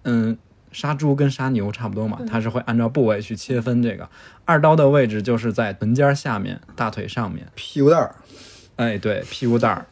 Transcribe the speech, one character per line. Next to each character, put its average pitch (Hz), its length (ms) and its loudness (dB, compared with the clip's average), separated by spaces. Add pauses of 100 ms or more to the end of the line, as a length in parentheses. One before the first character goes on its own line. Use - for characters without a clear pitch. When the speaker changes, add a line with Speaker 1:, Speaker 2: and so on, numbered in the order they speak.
Speaker 1:
嗯， 113 340 0 (360)
杀 147 240 -4
猪 143 200 2
跟 139 140 2
杀 131 200 -4
牛 104 220 0
差 113 160 -8
不 101 60 -6
多 110 140 -4
嘛， 107 120 -6
Speaker 2:
嗯。 - 60 -8
Speaker 1:
它 113 160 -2
是 113 80 -2
会 120 120 -4
按 117 140 -4
照 117 140 2
部 131 160 2
位 107 160 2
去 110 140 -10
切 120 260 -4
分 120 220 0
这 107 120 -2
个。 87 140 -16 (360)
二 160 140 2
刀 156 160 6
的 143 140 6
位 143 160 6
置 107 160 -2
就 117 160 0
是 113 160 -2
在 107 200 -2
臀 107 200 0
尖 139 140 4
儿 139 80 4
下 117 240 -4
面、 95 200 -8 (160)
大 113 140 -4
腿 101 180 -8
上 107 240 -6
面。 - 220 -12
Speaker 3:
屁 - 300 -4
股 147 80 8
蛋 165 80 4
儿。 - 160 -4 (640)
Speaker 1:
哎， 113 200 -2
对， 101 320 -2
屁 - 160 -8
股 117 140 2
蛋 113 120 2
儿。 92 200 -4